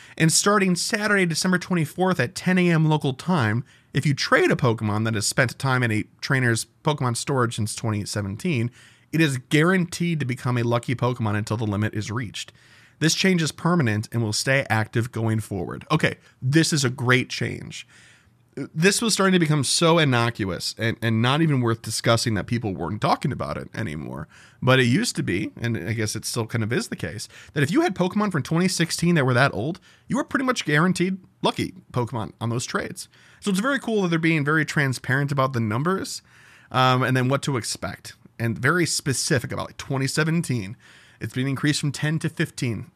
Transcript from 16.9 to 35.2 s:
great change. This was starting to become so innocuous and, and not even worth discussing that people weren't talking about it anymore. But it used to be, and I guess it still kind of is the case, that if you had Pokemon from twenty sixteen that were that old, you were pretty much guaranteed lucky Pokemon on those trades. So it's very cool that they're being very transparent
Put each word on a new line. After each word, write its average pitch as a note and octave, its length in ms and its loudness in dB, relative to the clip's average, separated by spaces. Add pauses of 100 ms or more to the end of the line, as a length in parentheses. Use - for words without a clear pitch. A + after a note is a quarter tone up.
great B2+ 400 2
change. - 560 -8 (880)
This F#3 260 4
was A3+ 120 0
starting F#3+ 220 4
to F3+ 40 4
become D3+ 240 2
so E3 380 4
innocuous A#2 760 0
and, A2 240 -2
and A2+ 220 2
not C3+ 180 2
even D3 200 2
worth A#2 200 0
discussing A2+ 540 0
that F2+ 140 -4
people A2+ 260 -2
weren't E2+ 260 -6
talking F3+ 300 0
about D2 260 -6
it C2+ 160 -10
anymore. D2 540 -8 (340)
But B2+ 200 6
it B2+ 60 4
used F3+ 280 2
to E3 80 -4
be, A#2+ 380 -2
and A2 280 -4
I A#2 40 -2
guess G#2+ 240 -4
it G#2+ 80 -8
still A#2 200 -4
kind A2 200 -2
of G#2+ 80 -2
is - 160 -2
the - 80 -8
case, - 320 -10 (240)
that D3+ 100 0
if C3+ 80 2
you C#4 120 4
had E4 120 0
Pokemon G3 380 0
from C3+ 100 -2
twenty E3+ 240 0
sixteen E3+ 480 0
that D3 100 4
were B2+ 80 2
that B2+ 220 4
old, C#3 240 -6 (300)
you G#3 80 -2
were C#4+ 80 -2
pretty - 200 -2
much B3+ 200 -2
guaranteed F3+ 540 2 (220)
lucky F#3+ 320 -2 (200)
Pokemon A#2 480 -4
on A#2 100 -2
those A#2+ 160 -4
trades. - 420 -8 (300)
So - 120 -4
it's F#3+ 100 2
very C4+ 180 0
cool A3 240 -2
that F3+ 60 0
they're E3+ 100 2
being D#3+ 260 0
very D3+ 200 2
transparent C#3 640 -2